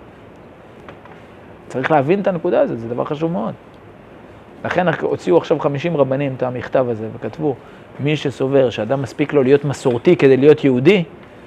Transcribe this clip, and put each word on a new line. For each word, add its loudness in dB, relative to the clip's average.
צריך -4
להבין 4
את -2
הנקודה 0
הזאת, -2
זה -10
דבר -4
חשוב -4
מאוד. -6
לכן -2
הוציאו 0
עכשיו 0
חמישים -4
רבנים 0
את -6
המכתב -4
הזה -6
וכתבו, -6
מי -2
שסובר 0
שאדם -4
מספיק -6
לו 4
להיות 4
מסורתי 0
כדי 6
להיות 4
יהודי, 4